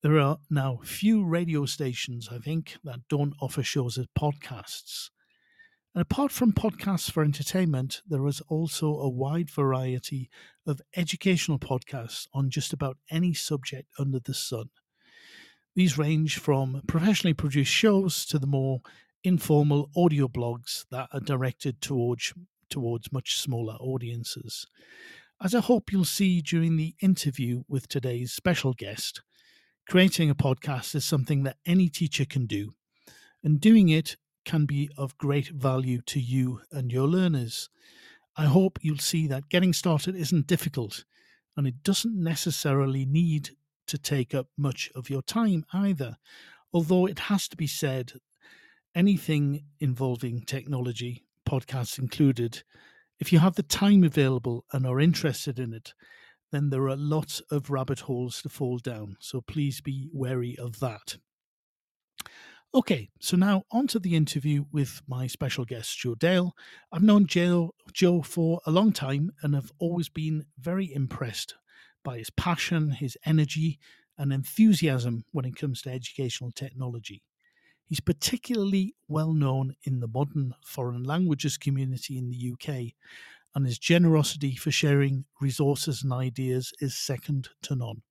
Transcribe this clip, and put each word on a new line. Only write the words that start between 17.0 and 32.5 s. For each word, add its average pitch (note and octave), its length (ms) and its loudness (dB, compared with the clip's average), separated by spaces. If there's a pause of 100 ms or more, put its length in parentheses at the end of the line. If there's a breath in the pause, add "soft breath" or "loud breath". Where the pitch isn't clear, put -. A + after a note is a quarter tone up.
produced C#3+ 380 0
shows G3 540 2
to - 120 0
the C3+ 80 0
more C3+ 340 0 (440 loud breath)
informal D3 720 4
audio D3+ 320 4
blogs A#2+ 640 -6
that B2+ 220 -8
are C#3 80 -6
directed B2+ 600 -4
towards, B2 540 -2 (340)
towards A#2 420 -6
much - 280 -4
smaller A#2 420 -4
audiences. A#2+ 880 -8 (760 loud breath)
As F#3 120 -2
I A#3+ 60 4
hope A3+ 300 2
you'll F#3+ 140 2
see F3+ 380 2
during E3 340 0
the D#3+ 240 -2
interview C3 680 0
with C#3 220 -4
today's B2 440 -4
special D3 420 0
guest, - 480 -10 (680 soft breath)
creating F3+ 420 4
a C#3 40 4
podcast C3+ 600 -2
is C#3+ 100 -2
something C#3 380 0
that C3+ 240 -4
any F3+ 220 4
teacher - 360 -2
can C3 220 -2
do, G#2+ 280 -6 (680 soft breath)